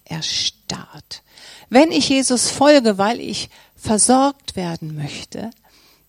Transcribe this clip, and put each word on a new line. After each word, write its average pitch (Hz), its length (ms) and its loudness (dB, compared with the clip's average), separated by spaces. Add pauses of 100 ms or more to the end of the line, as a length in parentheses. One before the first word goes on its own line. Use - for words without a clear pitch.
erstarrt. - 1200 -10 (480)
Wenn 302 220 6
ich 294 180 0
Jesus 262 400 0
folge, 269 480 4
weil 208 220 0
ich - 280 -8 (260)
versorgt 254 840 0
werden 165 400 -8
möchte, - 540 -10 (580)